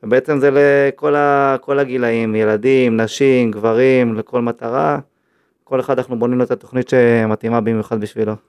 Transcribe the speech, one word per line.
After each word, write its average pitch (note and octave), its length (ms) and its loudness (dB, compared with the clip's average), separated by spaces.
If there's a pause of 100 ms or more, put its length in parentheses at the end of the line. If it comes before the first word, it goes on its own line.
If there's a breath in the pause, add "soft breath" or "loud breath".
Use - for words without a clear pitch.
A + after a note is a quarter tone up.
ובעצם C3 360 0
זה C#3 140 4
לכל C#3+ 600 2
ה-, C#3 460 2
כל C#3 180 -2
הגילאים, A#2 560 -2
ילדים, A2+ 600 2
נשים, B2 540 0
גברים, A#2 640 0
לכל A2 260 -6
מטרה. A#2+ 580 -4 (680)
כל B2+ 160 -2
אחד B2+ 180 -2
אנחנו B2+ 200 -6
בונים A#2+ 200 -2
לו B2+ 60 2
את A#2+ 60 -6
התוכנית B2+ 380 -6
שמתאימה A#2 720 2
במיוחד A2 400 -4
בשבילו. G#2+ 340 -6 (140)